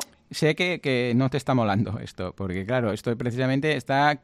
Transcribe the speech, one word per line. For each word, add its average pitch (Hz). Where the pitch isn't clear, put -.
sé 160
que, 180
que 123
no 131
te 151
está 139
molando 107
esto, -
porque 95
claro, 117
esto 110
precisamente 131
está 139